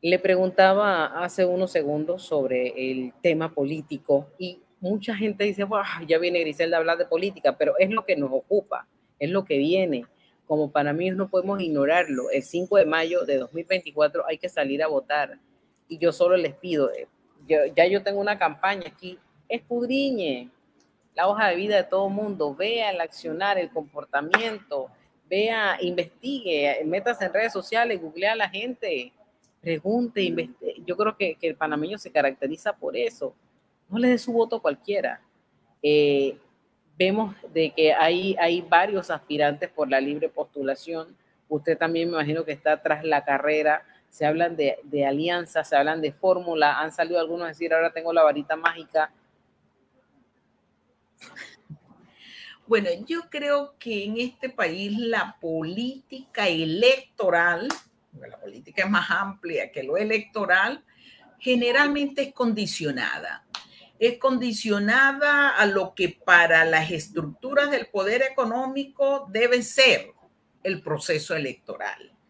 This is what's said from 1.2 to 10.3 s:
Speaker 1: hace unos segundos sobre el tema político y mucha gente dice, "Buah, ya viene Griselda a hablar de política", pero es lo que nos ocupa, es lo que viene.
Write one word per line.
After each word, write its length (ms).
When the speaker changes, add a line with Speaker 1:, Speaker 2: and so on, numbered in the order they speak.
Speaker 1:
hace 200
unos 280
segundos 500
sobre 680
el 300
tema 320
político 880
y 220
mucha 360
gente 260
dice, 220
"Buah, 420
ya 120
viene 220
Griselda 360
a 40
hablar 180
de 80
política", 520
pero 200
es 120
lo 140
que 100
nos 180
ocupa, 540
es 120
lo 140
que 140
viene. 480